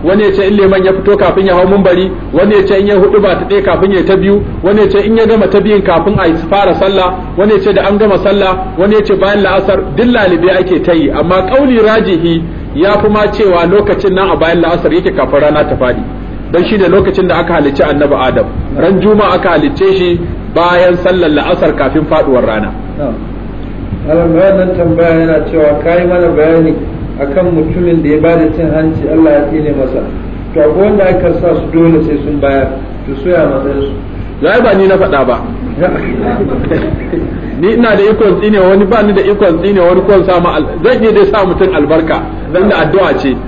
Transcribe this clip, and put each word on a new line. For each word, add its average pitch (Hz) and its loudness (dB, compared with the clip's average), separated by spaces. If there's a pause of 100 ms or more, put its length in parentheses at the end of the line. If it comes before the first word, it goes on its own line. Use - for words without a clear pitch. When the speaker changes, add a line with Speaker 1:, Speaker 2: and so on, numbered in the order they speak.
Speaker 1:
wani 202 2
ya 196 2
ce 190 0
in 208 2
liman 190 2
ya 190 2
fito 202 2
kafin 196 2
ya 185 2
hau 185 2
munbari, 185 2 (240)
wani 202 2
ya 190 4
ce 196 2
in 202 0
ya 208 2
hudu 196 4
ba 190 2
ta 180 -6
ɗaya 196 0
kafin 196 0
ya 180 0
ta 190 2
biyu, 196 2 (220)
wani 208 2
ya 196 4
ce 202 2
in 226 2
ya 226 4
gama 214 2
ta 202 2
biyun 208 2
kafin 185 0
a 180 0 (160)
fara 190 2
sallah, 190 0 (240)
wani 208 2
ya 196 2
ce 202 0
da 190 2
an 202 0
gama 202 2
sallah, 196 -2
wani 202 2
ya 208 4
ce 208 0
bayan 196 0
la'asar, 190 0 (180)
duk 233 2
lalibe 185 2
ake 185 0
ta 175 0
yi. 143 0
Amma 175 0
ƙauli 262 2
rajihi 180 0 (320)
ya 196 2
fi 208 0
ma 208 2
cewa 180 0
lokacin 196 0
nan 190 0
a 160 0
bayan 165 0
la'asar 170 0
yake 180 0
kafin 143 0
rana 147 2
ta 131 -2
faɗi. 123 -2 (500)
Don 175 0
shi 220 -2
ne 185 2
lokacin 185 2
da 165 0
aka 170 -2
halicci 143 0
Annabi 143 0
Adam. 123 0 (320)
Ran 175 2
Juma'a 202 2
aka 180 -2
halicce 165 0
shi 175 0 (340)
bayan 175 2 (100)
sallar 180 0
la'asar 147 0
kafin 151 -2
faɗuwar 143 0
rana. 107 -4 (260)
Speaker 2:
Na'am. 131 -6 (920)
Malam, 165 0
wannan 185 2
tambaya 165 0
yana 160 0
cewa 147 0
ka 165 0
yi 175 0
mana 175 2
bayani 160 2 (480)
akan 139 -2 (100)
mutumin 165 0
da 143 0
ya 151 2
ba 165 2
da 156 2
cin 165 -2
hanci, 160 -2
Allah 156 2
ya 143 2
tsine 151 -2
masa. 127 -2 (520)
To, 160 0
akwai 156 2
wanda 202 2
aka 175 0
sa 170 0
su - -4
dole 165 4
sai 147 -2
sun 147 -4
bayar, 139 0 (380)
to, 135 -6
su 180 -2
ya 165 2
matsayin 139 -4
su? 139 -6 (520)
Speaker 1:
Ya 208 2
ba 226 2
ni 190 2
na 190 2
faɗa 143 0
ba. 120 -2 (420)
<laughs> - -4 (1160)
Ni 208 2
ina 233 2
da 196 2
ikon 214 2
tsine 208 2
wani, 190 4
ba 214 2
ni 208 2
da 190 2
ikon 196 2
tsine 196 0
wani, 180 4
ko 190 2
sa 180 0
ma 170 -2
al-, 151 -2 (160)
zan 226 2
iya 220 2
dai 196 4
sa 202 0
mutum 185 0
albarka, 156 0 (340)
dan 185 2
da 180 0
addu'a 156 0
ce. 135 -2 (180)